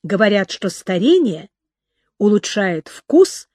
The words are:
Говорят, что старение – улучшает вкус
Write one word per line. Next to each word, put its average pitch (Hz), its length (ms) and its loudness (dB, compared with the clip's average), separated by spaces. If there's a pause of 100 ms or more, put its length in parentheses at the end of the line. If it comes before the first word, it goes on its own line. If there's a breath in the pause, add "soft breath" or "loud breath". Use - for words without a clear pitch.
Говорят, 202 480 0
что - 180 -8
старение – 196 800 0 (680)
улучшает 202 720 -2
вкус - 640 0